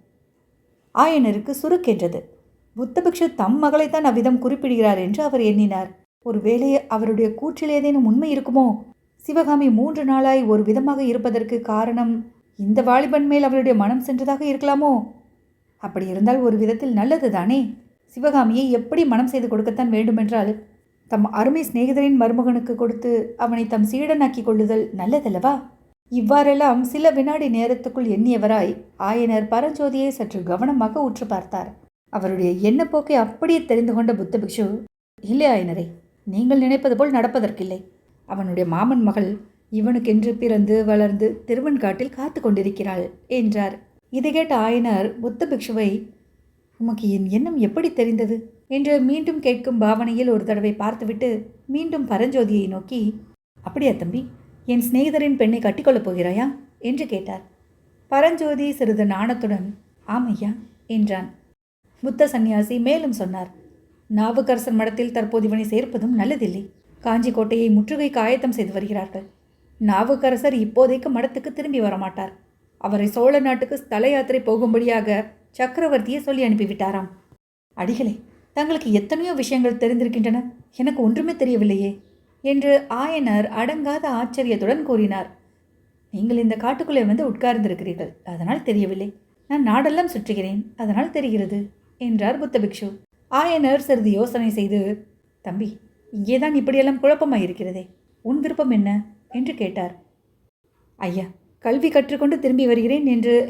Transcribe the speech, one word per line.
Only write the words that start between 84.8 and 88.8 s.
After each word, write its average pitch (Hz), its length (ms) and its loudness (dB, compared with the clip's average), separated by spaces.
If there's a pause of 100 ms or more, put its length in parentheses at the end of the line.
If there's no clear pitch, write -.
கூறினார். 208 440 0 (840)
"நீங்கள் 233 300 0
இந்த 220 140 0
காட்டுக்குள்ளே 262 480 0
வந்து 226 220 2
உட்கார்ந்திருக்கிறீர்கள், 185 840 -2 (120)
அதனால் 175 380 -4
தெரியவில்லை. 202 460 -2 (400)